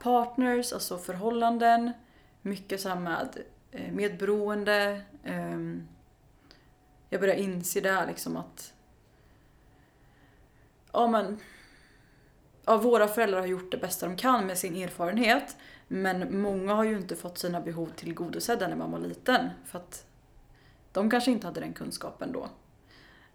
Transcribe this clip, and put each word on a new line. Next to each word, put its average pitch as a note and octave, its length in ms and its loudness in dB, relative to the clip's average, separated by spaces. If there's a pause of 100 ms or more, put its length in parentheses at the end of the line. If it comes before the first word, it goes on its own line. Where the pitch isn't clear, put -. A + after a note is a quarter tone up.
partners, B3 720 2
alltså F#3 260 -4
förhållanden. A#3 920 2 (500)
Mycket F#3+ 380 -4
så G3 80 -6
här F#3 80 -2
med, F3 420 -4 (320)
eh, - 220 -8
medberoende. G3+ 1080 2 (240)
Ehm, E3+ 640 -6 (1200)
jag F#3+ 100 -2
började F#3+ 200 4
inse F#3 400 -2
där F#3 260 2
liksom E3+ 300 -8
att... - 360 -12 (2250)
Ja, A#3 140 6
men G#3+ 320 2 (1300)
ja, A3 100 6
våra G#3+ 320 6
föräldrar G3+ 320 2
har F#3 60 -2
gjort F#3 240 -4
det - 60 -2
bästa F3+ 300 -4
de F3+ 100 -4
kan A#3 300 2
med F#3 120 -4
sin F3+ 180 -4
erfarenhet, G#3+ 800 2 (320)
men F#3 520 0
många G3 340 0
har A3 100 4
ju A3 120 2
inte F3+ 200 -6
fått F3 220 -10
sina F3 220 -2
behov E3 260 -4 (100)
tillgodosedda E3+ 720 -2
när D#3+ 80 -4
man E3 140 -4
var E3 80 -6
liten, F3 520 0 (140)
för - 140 -12
att - 280 -16 (840)
de G#3+ 180 2
kanske B3 200 4
inte G#3+ 160 0
hade E3 140 -8
den E3 120 -8
kunskapen - 600 -8
då. - 160 -6 (880)